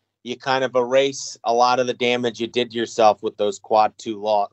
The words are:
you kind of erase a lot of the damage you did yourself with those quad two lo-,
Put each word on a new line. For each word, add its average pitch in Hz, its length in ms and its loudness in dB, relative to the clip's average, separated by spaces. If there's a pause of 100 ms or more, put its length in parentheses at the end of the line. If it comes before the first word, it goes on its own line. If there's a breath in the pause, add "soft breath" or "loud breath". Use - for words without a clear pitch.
(240)
you 120 140 -10
kind 135 260 -2
of 123 120 -2
erase 135 680 -2
a 117 100 0
lot 123 260 4
of 123 80 -2
the 120 60 -2
damage 120 460 -2
you 117 80 -4
did 117 260 -4
yourself 110 480 2
with 107 140 -6
those 104 240 -4
quad 107 380 2
two 104 240 -10
lo-, 104 320 -2